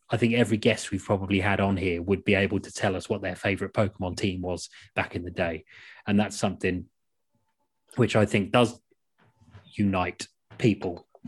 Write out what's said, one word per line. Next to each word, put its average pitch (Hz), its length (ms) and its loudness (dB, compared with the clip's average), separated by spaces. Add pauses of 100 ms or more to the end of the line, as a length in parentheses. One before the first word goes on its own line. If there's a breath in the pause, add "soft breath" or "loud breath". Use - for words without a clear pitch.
(100)
I 117 60 0
think 117 180 2
every 113 220 2
guest 107 340 0
we've 95 140 -6
probably 95 360 0
had 95 200 0
on 98 160 2
here 87 260 -2
would 95 220 0
be 104 100 4
able 98 260 2
to - 120 -10
tell 95 240 -2
us 90 120 -8
what 101 140 -2
their 90 140 -4
favorite 98 360 -2
Pokemon 95 440 -2
team 92 260 -2
was 90 260 -6 (260 soft breath)
back - 220 -2
in 87 60 -6
the 87 80 -10
day. 82 340 -4 (420 loud breath)
And 101 120 2
that's 104 180 0
something 92 500 -2 (1080)
which 117 200 2
I 107 100 6
think 101 240 0
does 120 280 4 (960)
unite 95 540 -2 (300)
people - 480 0 (220)